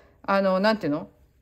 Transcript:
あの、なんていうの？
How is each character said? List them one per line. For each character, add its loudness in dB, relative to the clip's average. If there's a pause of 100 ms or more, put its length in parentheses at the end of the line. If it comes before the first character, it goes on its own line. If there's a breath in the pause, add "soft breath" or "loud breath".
(220 loud breath)
あ 0
の、 2
な 2
ん -6
て -6
い -2
う -2
の？ -6 (340)